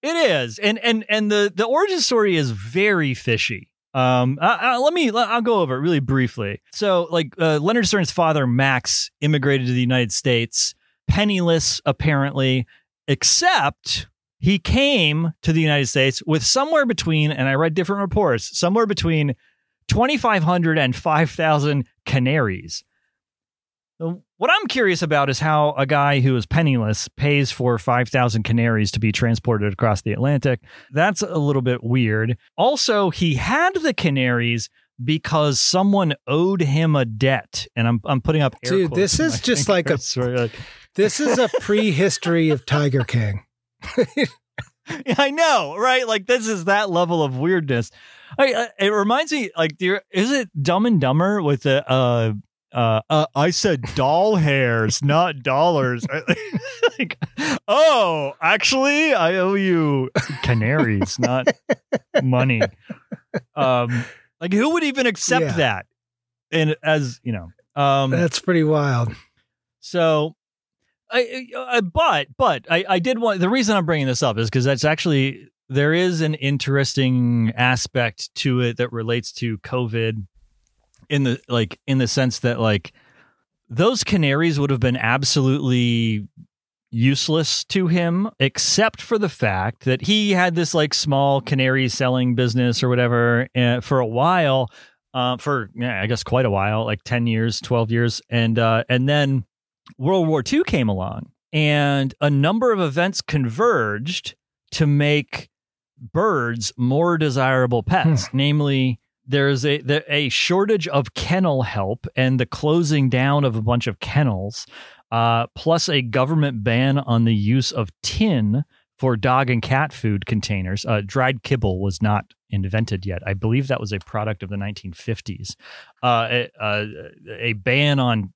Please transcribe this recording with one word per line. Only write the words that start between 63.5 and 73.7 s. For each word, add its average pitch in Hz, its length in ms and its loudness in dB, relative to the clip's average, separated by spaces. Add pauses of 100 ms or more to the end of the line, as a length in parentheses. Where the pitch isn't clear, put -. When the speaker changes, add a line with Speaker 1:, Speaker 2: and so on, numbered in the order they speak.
Speaker 1:
Um, 123 500 0 (340)
like, 180 140 -4
who 254 200 2
would 339 100 0
even 269 240 0
accept 220 380 0
Speaker 2:
Yeah. 147 80 -2
Speaker 1:
that? 127 320 0 (680)
And 156 320 0
as, 147 400 -2
you 123 80 -6
know, 87 180 -8 (320)
um, 139 300 2
Speaker 2:
That's 170 280 0
pretty 175 240 0
wild. 139 520 0 (640)
Speaker 1:
So, 160 560 0 (760)
I, 247 440 -2
I, 247 260 -2
but, 196 460 0 (100)
but 175 320 0
I, 170 200 0
I 185 100 2
did 226 200 0
want, 220 200 0
the 180 100 2
reason 220 280 2